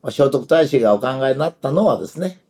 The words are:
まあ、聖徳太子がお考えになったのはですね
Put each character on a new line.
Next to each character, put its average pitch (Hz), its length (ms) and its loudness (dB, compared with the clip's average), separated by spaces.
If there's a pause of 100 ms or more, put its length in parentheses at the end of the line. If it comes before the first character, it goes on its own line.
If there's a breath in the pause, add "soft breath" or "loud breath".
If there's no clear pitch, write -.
ま - 60 -6
あ、 - 20 -10
聖 - 60 -12 (120)
徳 135 120 -2
太 160 260 2
子 143 120 0
が 107 140 4
お 104 60 0
考 123 80 -4 (200)
え 131 60 0
に 135 60 -4
な 156 100 -2
っ - 100 -14
た 135 120 -4
の 185 140 0
は 135 140 0
で 85 60 -10
す 151 140 -16
ね 185 300 -8